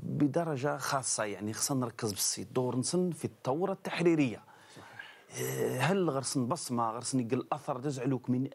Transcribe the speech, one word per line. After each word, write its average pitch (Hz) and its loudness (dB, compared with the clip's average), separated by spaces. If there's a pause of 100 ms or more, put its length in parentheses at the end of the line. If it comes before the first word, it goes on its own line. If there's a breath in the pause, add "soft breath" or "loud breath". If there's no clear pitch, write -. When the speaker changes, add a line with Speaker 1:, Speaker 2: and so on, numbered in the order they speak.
Speaker 1:
بدرجة 147 2
خاصة، 131 0
يعني 104 -4
خصنا 131 0
نركز 117 -2
بالسي - -2
دور 127 0
نسن 175 2
في - -4
الثورة 160 -2
التحريرية. 165 2 (340 loud breath)
Speaker 2:
صحيح. - -18 (200 loud breath)
Speaker 1:
إيه، 127 0
هل 175 4
غير 135 0
سن 123 0
بصمة، 120 0
غير 117 -4
سن 127 0
يقل 120 0
الأثر 139 -4
تزعلوك 131 -2
من 127 2